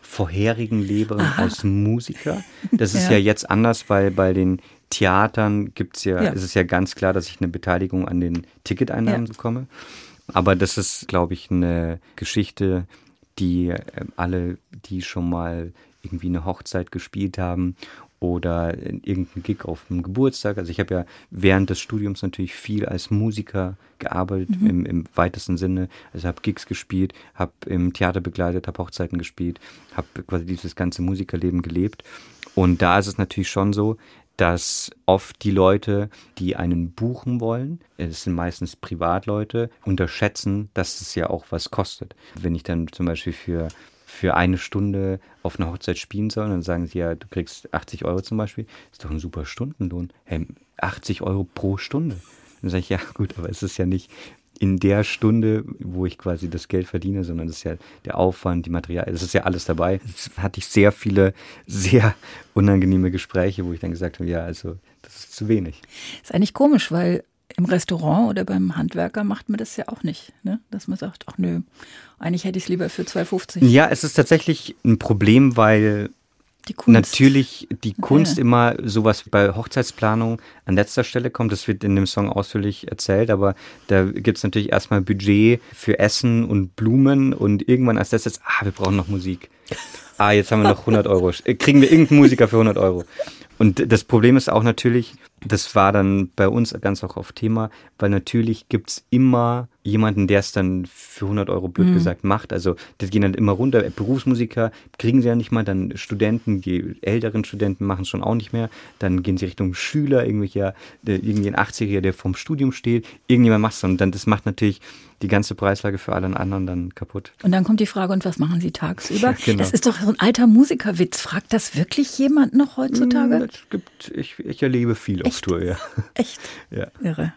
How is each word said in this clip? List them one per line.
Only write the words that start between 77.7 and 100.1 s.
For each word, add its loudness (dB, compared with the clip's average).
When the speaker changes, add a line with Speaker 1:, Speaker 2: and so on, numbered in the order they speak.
Speaker 1:
die -2
Speaker 2:
Okay. -8
Speaker 1:
Kunst 4
immer 4
sowas 2
bei 4
Hochzeitsplanung -2
an 0
letzter 0
Stelle -4
kommt. -2
Das -6
wird -4
in 2
dem 2
Song -2
ausführlich -4
erzählt, 0
aber 2
da 4
gibt's -2
natürlich -2
erstmal 2
Budget 4
für -2
Essen 2
und 0
Blumen 4
und 0
irgendwann 4
als -2
letztes, -2
ah, -4
wir -2
brauchen 0
noch 0
Musik. -6
Ah, 4
jetzt 4
haben 4
wir 6
noch 2
hundert 4
Euro. 4
Äh, 2
kriegen 6
wir 8
irgendeinen 8
Musiker 8
für 4
hundert 4
Euro? 2
Und 4
das 4
Problem 6
ist 2
auch 4
natürlich, 0
das -2
war 6
dann 2
bei 4
uns 0
ganz -2
auch -8
auf -10
Thema, -2
weil 2
natürlich 0
gibt's -4
immer 2
jemanden, 2